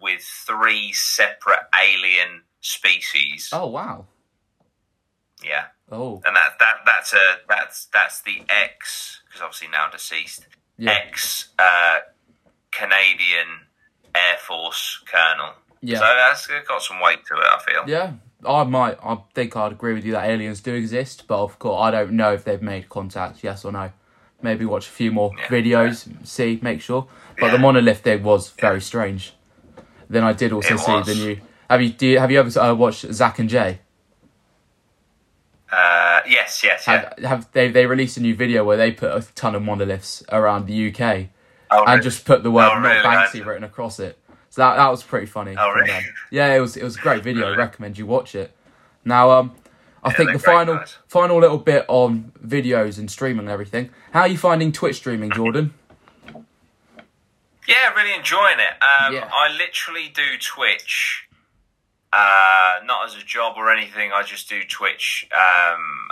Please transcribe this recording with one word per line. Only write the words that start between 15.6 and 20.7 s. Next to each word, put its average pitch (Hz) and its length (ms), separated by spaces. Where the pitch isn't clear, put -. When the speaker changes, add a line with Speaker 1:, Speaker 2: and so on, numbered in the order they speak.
Speaker 2:
Yeah. 117 160
Speaker 1:
So 107 60
that's 127 420
got - 160
some 92 180
weight 85 260
to 76 80
it, 78 100
I 87 140
feel. 80 280
Speaker 2:
Yeah. 170 260
I 143 180
might, 127 400
I 113 140
think 120 200
I'd 107 180
agree 113 200
with 107 140
you 110 60
that 101 120
aliens 107 380
do 123 120